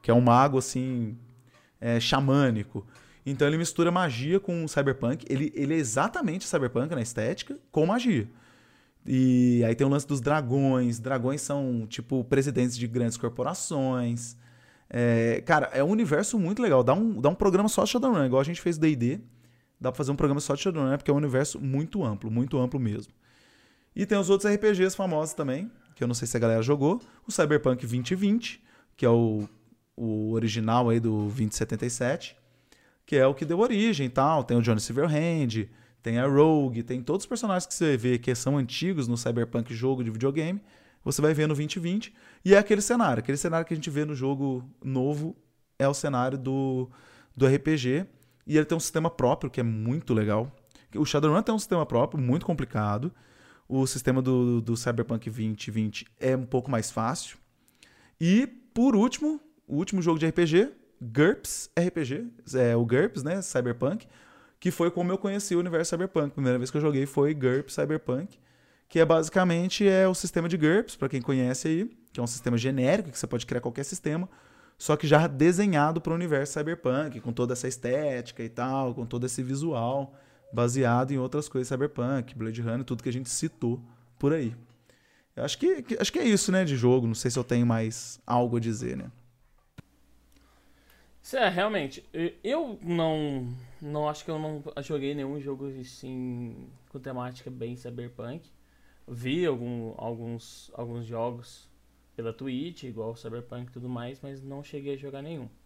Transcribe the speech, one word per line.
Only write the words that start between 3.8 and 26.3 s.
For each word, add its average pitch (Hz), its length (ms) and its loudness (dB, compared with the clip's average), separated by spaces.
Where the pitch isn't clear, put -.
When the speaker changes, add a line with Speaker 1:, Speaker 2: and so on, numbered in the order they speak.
Speaker 1:
magia 165 500 0
com 170 260 -4
cyberpunk. 139 640 0
Ele, 143 260 -2
ele 143 200 -2
é - 20 2
exatamente 160 720 -2
cyberpunk 135 480 -2
na 123 80 -4
estética, 131 560 -6
com 156 160 2
magia. 202 420 0
E 123 600 4
aí 120 80 2
tem 135 120 2
o 139 40 4
lance 143 160 0
dos 139 140 -2
dragões. 131 760 2
Dragões 131 440 -2
são, 127 440 -4
tipo, 120 380 -4
presidentes 135 500 2
de 120 120 -4
grandes 117 320 -2
corporações. 123 1160 -4
É, 117 540 2
cara, 151 320 4
é 139 100 2
um 170 60 0
universo 208 480 0
muito 202 240 0
legal. 139 200 6
Dá 127 120 4
um, 214 260 0
dá 139 80 4
um 180 60 4
programa 202 340 4
só - 160 2
de 208 60 0
Shadowrun, 226 340 2
igual 127 160 4
a 135 40 2
gente 165 180 -6
fez 170 160 0
D 160 100 4
e 151 80 2
D. 123 240 0
Dá 127 140 -4
pra - 60 -10
fazer 143 120 -2
um 143 60 0
programa 143 240 2
só 143 140 -2
de - 80 -6
Shadowrun, 143 340 0
porque 139 140 -2
é 143 40 6
um 143 40 4
universo 143 420 0
muito 147 420 -2
amplo, 113 280 -4
muito 123 280 0
amplo 127 220 0
mesmo. 113 320 -4
E 202 80 -2
tem 202 140 0
os 180 100 0
outros 196 220 4
R 208 80 2
P 214 140 4
Gs 190 240 2
famosos 160 380 -2
também, 151 360 -4
que - 80 -6
eu 120 60 0
não 120 60 0
sei 117 120 -4
se 123 100 -4